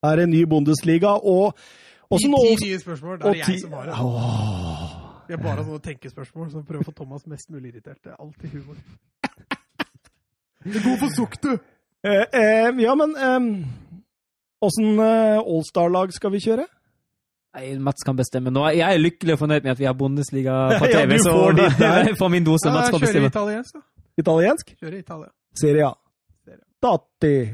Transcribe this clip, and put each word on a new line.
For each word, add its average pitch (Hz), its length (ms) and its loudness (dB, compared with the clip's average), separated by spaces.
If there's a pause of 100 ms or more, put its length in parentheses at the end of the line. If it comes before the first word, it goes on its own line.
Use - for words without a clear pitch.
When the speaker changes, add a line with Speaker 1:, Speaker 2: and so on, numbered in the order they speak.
Speaker 1:
Er 151 140 2
det 175 80 2
en 170 80 2
ny 160 160 4
Bundesliga, 160 600 2
og, 202 420 2 (580)
og 208 60 2
Speaker 2:
Ti, 208 80 0
Speaker 1:
sånn 285 80 2
Speaker 2:
ti 262 160 6
Speaker 1:
Ols-, 214 160 2
Speaker 2:
nye 190 160 -4
spørsmål. 170 400 -12
Da - 0 -
er - 0 -
det 202 80 0
Speaker 1:
og 185 80 0
Speaker 2:
jeg 156 80 -6
Speaker 1:
ti-, 185 160 -2
Speaker 2:
som 160 160 -14
har 131 80 -14
det. 151 80 -10
Speaker 1:
Åh. 104 1040 -6 (300)
Speaker 2:
Vi 170 100 -12
har 160 80 -10
bare 151 220 -6
sånne 151 180 -12
tenkespørsmål 147 640 -16
som 151 160 -14
prøver 147 160 -10
å - 80 -6
få 156 80 -20
Thomas 139 320 -16
mest 151 240 -18
mulig 131 160 -16
irritert. 117 320 -20
Det - 100 -20
er - 60 -20
alltid 151 400 -18
humor. 143 240 -20
<laughs> - 60 -20 (1700)
Du 202 140 -12
er 208 100 -4
god 247 160 0
for 269 100 -2
sukk, 202 320 -6
du! 285 100 -2 (520)
Speaker 1:
Eh, 202 240 2
eh, 220 400 4 (100)
ja, 233 160 2
men, 302 220 2
ehm, 254 320 0 (1120)
åssen, 214 360 2
eh, 220 400 4
All-Star-lag 180 760 0
skal 196 200 -6
vi 202 80 -4
kjøre? 226 240 -2 (880)
Speaker 3:
Nei, 131 260 -12
Mats 139 260 -4
kan 135 100 -2
bestemme 127 380 -2
nå. 135 160 2
Jeg 165 160 2
er 180 160 2
lykkelig 165 320 0
og 147 80 0
fornøyd 151 240 0
med 131 80 0
at 120 80 -6
vi 135 80 0
har 131 80 -2
Bundesliga 135 560 -2 (140)
Speaker 1:
<laughs> 131 120 2
Speaker 3:
på - 80 2
Speaker 1:
Ja, 240 140 4
Speaker 3:
T - 80 2
V, 220 80 4
Speaker 1:
du 226 80 4
Speaker 3:
så 175 80 4
Speaker 1:
får - 240 6
ditt - 240 4
der. 180 220 4
Speaker 3:
<laughs> - 80 2
jeg 196 80 -4
får 190 120 2
min 175 140 2
dose. 160 240 2
Speaker 2:
Ja, 147 60 0
Speaker 3:
Mats 240 180 2
kan 165 60 0
Speaker 2:
kjører 147 80 2
Speaker 3:
bestemme. 139 260 2
Speaker 2:
italiensk, 214 400 -6
da. 302 80 -20 (360)
Speaker 1:
Italiensk? 170 580 0
Speaker 2:
Kjører 165 240 -16
Italia. 165 320 -18 (240)
Speaker 1:
Serie 151 340 2
A. - 20 -10 (540)
Speaker 2:
Serie - 160 -20
A. - 60 -20 (100)
Speaker 1:
Datti. 165 560 0 (200)